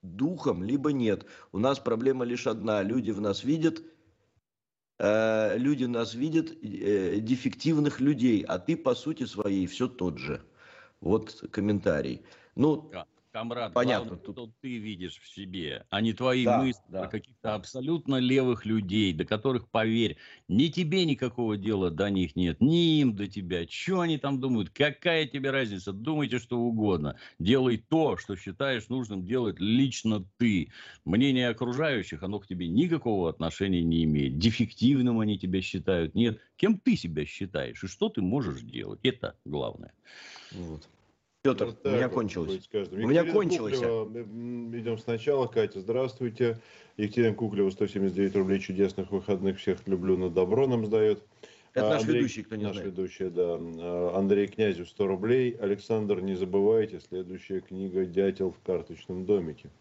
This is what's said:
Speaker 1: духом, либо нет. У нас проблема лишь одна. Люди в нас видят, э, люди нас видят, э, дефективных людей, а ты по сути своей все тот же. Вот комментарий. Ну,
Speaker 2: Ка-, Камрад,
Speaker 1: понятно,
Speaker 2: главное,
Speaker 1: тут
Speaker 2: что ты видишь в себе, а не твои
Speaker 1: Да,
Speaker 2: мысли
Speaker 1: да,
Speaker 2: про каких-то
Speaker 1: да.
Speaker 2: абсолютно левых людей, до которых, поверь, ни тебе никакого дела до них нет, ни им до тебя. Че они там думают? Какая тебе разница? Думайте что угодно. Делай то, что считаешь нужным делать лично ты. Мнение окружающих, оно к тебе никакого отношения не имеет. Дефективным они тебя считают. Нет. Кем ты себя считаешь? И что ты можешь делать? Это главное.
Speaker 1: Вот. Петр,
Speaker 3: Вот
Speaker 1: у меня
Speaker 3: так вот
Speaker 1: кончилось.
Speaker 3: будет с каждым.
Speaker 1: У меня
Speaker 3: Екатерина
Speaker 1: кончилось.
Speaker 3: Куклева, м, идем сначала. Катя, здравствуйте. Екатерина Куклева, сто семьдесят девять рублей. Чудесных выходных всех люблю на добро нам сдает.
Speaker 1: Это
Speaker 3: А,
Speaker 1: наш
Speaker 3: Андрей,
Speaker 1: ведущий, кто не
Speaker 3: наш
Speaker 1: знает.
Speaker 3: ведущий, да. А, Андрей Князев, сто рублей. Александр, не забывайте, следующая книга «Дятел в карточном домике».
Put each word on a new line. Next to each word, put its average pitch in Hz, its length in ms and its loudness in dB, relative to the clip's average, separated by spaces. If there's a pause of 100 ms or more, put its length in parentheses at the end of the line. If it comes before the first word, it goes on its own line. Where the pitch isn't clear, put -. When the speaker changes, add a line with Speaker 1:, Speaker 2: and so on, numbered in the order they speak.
Speaker 1:
духом, 104 600 -2
либо 139 280 0
нет. 113 340 0 (260)
У 92 80 -4
нас 131 200 2
проблема 123 460 0
лишь 120 220 -4
одна. 107 360 0
Люди 113 280 -2
в 101 100 -4
нас 101 220 -2
видят, 156 380 0 (1200)
э, 107 580 2
люди 127 280 2
нас 117 280 -2
видят, 156 380 0 (120)
э, 98 560 0
дефективных 135 840 0
людей, 123 460 4
а 90 120 -2
ты 160 180 0
по 127 180 0
сути 147 300 -6
своей 98 420 -2
все 123 200 -2
тот 90 320 -4
же. - 220 -6 (600)
Вот - 500 -2
комментарий. 85 680 0 (340)
Ну, 151 260 2 (100)
Speaker 2:
Ка-, 90 140 -12 (260)
Камрад, 113 420 -6
Speaker 1:
понятно, 123 340 2
Speaker 2:
главное, 90 180 -12
Speaker 1:
тут 101 100 -12
Speaker 2:
что 117 240 -14
ты 123 200 -8
видишь 92 420 -10
в - 80 -20
себе, 90 640 -10
а 98 100 0
не 113 120 2
твои 127 320 2
Speaker 1:
Да, 120 120 4
Speaker 2:
мысли 131 320 0
Speaker 1:
да, 92 140 -6
Speaker 2:
про - 40 -8
каких-то - 420 -10
Speaker 1:
да. 107 40 -2
Speaker 2:
абсолютно 135 640 -4
левых 127 480 2
людей, 104 480 2
до 80 100 -2
которых, 113 460 -2
поверь, 110 480 2 (320)
ни 117 180 6
тебе 175 380 2
никакого 120 500 0
дела 95 360 0
до 95 180 0
них 92 260 0
нет, 87 240 0
ни 160 400 6
им 123 160 4
до 98 120 -6
тебя. 90 400 -4
Че - 340 -2
они 165 160 0
там 139 240 -2
думают? 117 300 0
Какая 151 560 0
тебе 135 240 -4
разница? 101 420 -2
Думайте 127 460 -2
что - 180 -4
угодно. 107 600 0 (200)
Делай 123 400 4
то, 151 400 0
что - 180 -8
считаешь 113 540 -6
нужным 107 360 -4
делать 107 340 -2
лично 110 680 0 (120)
ты. 104 340 2 (340)
Мнение 127 440 4
окружающих, 123 720 -2
оно 101 160 -6
к - 80 -16
тебе 87 200 -6
никакого 113 600 2
отношения 85 540 0
не 82 220 4
имеет. 71 340 2
Дефективным 117 800 4
они 107 180 0
тебя 92 240 -2
считают. 87 540 -2
Нет. 113 240 2 (180)
Кем 202 220 4
ты 226 180 4
себя 76 280 -4
считаешь? 73 580 -8
И 98 40 -8
что 208 220 -4
ты 151 120 -4
можешь 92 420 -2
делать? 52 400 -12
Это - 420 -2
главное. - 480 -8 (580)
Speaker 1:
Вот. 82 380 -12 (520)
Петр, 110 260 2
Speaker 3:
Вот - 180 -10
Speaker 1:
у 104 40 0
меня 110 120 2
Speaker 3:
так 127 80 0
вот - 60 -6
Speaker 1:
кончилось. 92 360 -2
Speaker 3:
будет 92 140 -6
с - 20 -20
каждым. 95 320 -6
Speaker 1:
У 117 80 -2
меня 151 140 4
Speaker 3:
Екатерина 170 120 -2
Speaker 1:
кончилось. 165 440 0
Speaker 3:
Куклева, 117 280 0 (140)
м, 117 580 -8
идем 113 200 -4
сначала. 120 500 0
Катя, 107 320 -2
здравствуйте. 117 800 -2 (400)
Екатерина 107 360 2
Куклева, 101 360 0
сто 98 180 0
семьдесят 98 300 0
девять 98 180 2
рублей. 98 240 2
Чудесных 95 520 0
выходных 95 460 0
всех - 300 -2
люблю 92 300 2
на 90 120 0
добро 92 380 4
нам 117 180 2
сдает. 107 380 2 (500)
Speaker 1:
Это 107 140 2
Speaker 3:
А, - 40 4
Speaker 1:
наш 110 100 2
Speaker 3:
Андрей, 117 220 2
Speaker 1:
ведущий, 110 200 -4
кто 110 140 -10
не 107 80 -2
Speaker 3:
наш 98 80 -2
Speaker 1:
знает. 95 180 -6
Speaker 3:
ведущий, 92 380 -6
да. 85 280 0
А, 87 600 -4
Андрей 101 300 4
Князев, 95 420 -2
сто 101 180 -2
рублей. 117 440 2 (100)
Александр, 101 580 0
не 95 160 -2
забывайте, 98 640 2
следующая 92 600 -8
книга 95 440 -4
«Дятел 95 460 0
в - 140 -18
карточном 90 600 -6
домике». 90 440 -2 (120)